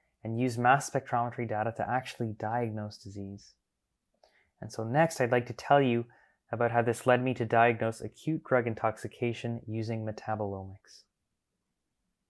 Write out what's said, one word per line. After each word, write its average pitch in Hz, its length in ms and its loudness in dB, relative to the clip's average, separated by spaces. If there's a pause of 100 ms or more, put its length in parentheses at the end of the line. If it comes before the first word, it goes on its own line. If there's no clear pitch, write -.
(240)
and 113 160 -4
use 123 160 0
mass 123 320 4
spectrometry 120 640 -4
data 107 280 -2
to - 120 -4
actually 120 500 -4
diagnose 107 600 -4
disease. 101 560 -12 (1040)
And 117 100 -12
so 110 120 -8
next, 147 360 2
I'd 120 120 0
like 120 160 2
to 120 60 -10
tell - 280 4
you 117 240 2 (460)
about 117 180 0
how 117 140 2
this 117 240 0
led 123 160 6
me 127 100 0
to 120 100 -2
diagnose 113 580 4
acute 156 420 -4
drug 123 240 2
intoxication 117 1000 -4
using 110 400 -4
metabolomics. 101 1000 -8 (1200)